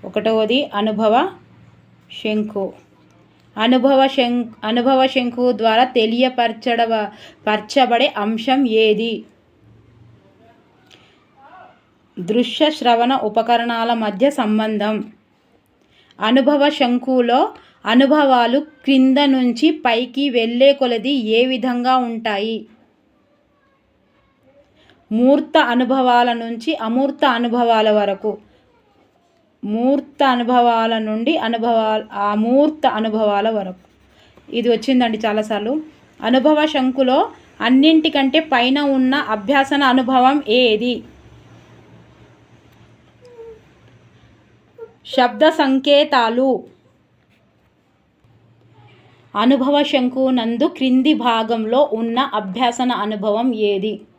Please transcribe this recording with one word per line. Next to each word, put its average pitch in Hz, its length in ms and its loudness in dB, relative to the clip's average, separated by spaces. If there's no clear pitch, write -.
ఒకటవది 220 600 -2
అనుభవ 220 640 0
శంకు. 214 500 -6
అనుభవ 262 500 2
శం-, 240 380 -2
అనుభవ 247 440 0
శంకు 247 440 -2
ద్వారా 220 320 2
తెలియపరచడవ-, 233 1200 -2
పరచబడే 240 680 0
అంశం 254 500 -2
ఏది? 220 560 0
దృశ్య 233 520 -2
శ్రవణ 240 440 0
ఉపకరణాల 233 760 -2
మధ్య 220 360 0
సంబంధం. 214 840 -2
అనుభవ 269 500 2
శంకులో 254 840 0
అనుభవాలు 254 760 2
క్రింద 262 580 0
నుంచి 262 540 2
పైకి 254 580 -2
వెళ్ళే 240 440 2
కొలది 247 380 -2
ఏ 233 340 0
విధంగా 254 520 -2
ఉంటాయి? 226 680 -4
మూర్త 269 460 2
అనుభవాల 240 760 2
నుంచి 233 420 -6
అమూర్త 262 500 -2
అనుభవాల 233 640 2
వరకు. 202 480 -2
మూర్త 240 600 -2
అనుభవాల 240 760 2
నుండి 220 400 -2
అనుభవాల, 226 680 -2
అమూర్త 262 560 2
అనుభవాల 214 600 0
వరకు. 196 300 -6
ఇది 233 140 0
వచ్చిందండి 233 480 0
చాలాసార్లు. 214 640 -4
అనుభవ 285 440 2
శంకులో 269 680 0
అన్నింటికంటే 285 800 2
పైన 262 400 0
ఉన్న 269 360 0
అభ్యాసన 277 680 0
అనుభవం 262 640 2
ఏది? 233 560 0
శబ్ద 254 440 2
సంకేతాలు. 269 1120 0
అనుభవ 262 480 2
శంకు 262 460 0
నందు 233 360 -2
క్రింది 262 480 0
భాగంలో 226 800 0
ఉన్న 233 260 -4
అభ్యాసన 240 720 -2
అనుభవం 214 640 -2
ఏది? 208 460 -2